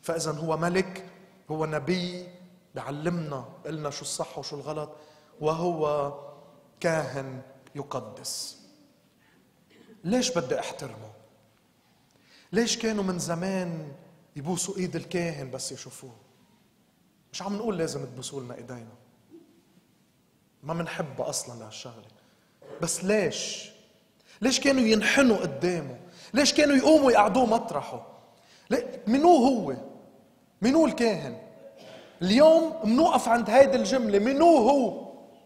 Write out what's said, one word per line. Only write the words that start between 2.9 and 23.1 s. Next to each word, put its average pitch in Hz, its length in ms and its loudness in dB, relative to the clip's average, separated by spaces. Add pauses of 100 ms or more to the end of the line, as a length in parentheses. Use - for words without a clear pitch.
قلنا 151 240 -6
شو - 120 -12
الصح - 360 -8
وشو 143 180 -10
الغلط، 147 340 -10 (500)
وهو 151 720 0 (680)
كاهن 135 600 -4 (340)
يقدس. - 880 -10 (1400)
ليش 233 340 0
بدي 156 220 -4
أحترمه؟ 110 520 -12 (1400)
ليش 233 260 0
كانوا 220 260 -2
من 180 140 -2
زمان 170 760 -6 (440)
يبوسوا 175 400 -6
إيد 180 200 -6
الكاهن 160 540 -6
بس 127 220 -10
يشوفوه؟ 131 380 -18 (1200)
مش - 100 -12
عم 202 140 -4
نقول 214 220 -4
لازم 143 280 -4
تبوسوا 127 340 -12
لنا 123 140 -12
إيدينا، 117 400 -16 (1700)
ما 151 120 -6
منحبها 156 540 -6
أصلًا 127 300 -10
لهالشغلة، 113 460 -18 (800)
بس 170 220 -6
ليش؟ - 680 -2 (680)